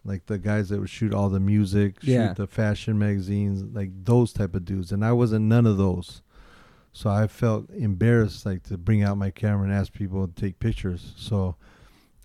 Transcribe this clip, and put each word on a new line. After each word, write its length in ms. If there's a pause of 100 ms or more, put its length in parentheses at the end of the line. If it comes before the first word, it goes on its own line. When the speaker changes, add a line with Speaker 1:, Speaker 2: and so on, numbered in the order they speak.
Speaker 1:
like 220
the 140
guys 300
that 100
would 100
shoot 240
all 160
the 100
music, 600
Speaker 2:
Yeah. 280
Speaker 1:
shoot 80
the 100
fashion 500
magazines, 640 (120)
like 160 (140)
those 280
type 220
of 100
dudes. 260
And 140
I 60
wasn't 340
none 220
of 100
those. 440 (720)
So 200
I 160
felt 420
embarrassed, 800
like, 160
to 140
bring 260
out 140
my 120
camera 360
and 80
ask 200
people 340
to 60
take 260
pictures. 580
So 380 (680)